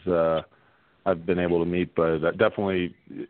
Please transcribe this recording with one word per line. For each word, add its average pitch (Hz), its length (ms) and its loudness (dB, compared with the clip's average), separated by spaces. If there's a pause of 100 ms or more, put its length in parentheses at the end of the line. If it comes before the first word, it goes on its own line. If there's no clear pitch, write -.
uh, 82 340 2 (680)
I've 85 180 0
been 90 140 0
able 87 200 2
to 85 60 2
meet, 87 300 -2
but 80 240 2
that 82 200 0
definitely, 98 560 0 (360)